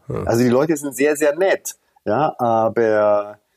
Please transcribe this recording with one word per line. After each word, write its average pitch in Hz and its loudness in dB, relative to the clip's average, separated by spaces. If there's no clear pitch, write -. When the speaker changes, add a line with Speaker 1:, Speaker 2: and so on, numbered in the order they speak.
Speaker 1:
Ja. 110 -6
Speaker 2:
Also 117 0
die 123 2
Leute 147 2
sind 143 -8
sehr, 147 0
sehr 147 0
nett, 180 -2
ja, 131 -2
aber 107 0